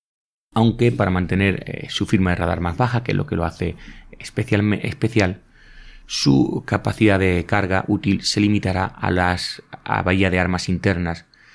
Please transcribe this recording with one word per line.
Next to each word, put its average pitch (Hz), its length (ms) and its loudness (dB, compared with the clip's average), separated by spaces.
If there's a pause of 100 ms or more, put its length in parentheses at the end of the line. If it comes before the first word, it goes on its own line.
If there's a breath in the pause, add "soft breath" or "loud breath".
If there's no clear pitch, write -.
(540)
aunque 117 400 4
para 101 180 2
mantener, 92 560 0
eh, - 220 -10
su - 160 -2
firma 92 240 4
de 87 80 2
radar 87 240 -2
más 87 160 -2
baja, 120 260 0
que 104 80 -2
es 98 60 0
lo 95 80 -2
que 90 100 -6
lo 85 80 0
hace 85 320 -4 (420 loud breath)
especialme-, 104 680 -2
especial, 104 580 0 (640 soft breath)
su - 600 2
capacidad 101 540 2
de 90 260 2
carga 95 440 0
útil 98 340 0
se - 160 -2
limitará 98 460 0
a - 260 -4
las, 90 500 -2 (220)
a 98 200 -2
bahía 95 260 2
de 90 100 2
armas 90 300 0
internas, 87 560 -2 (300 soft breath)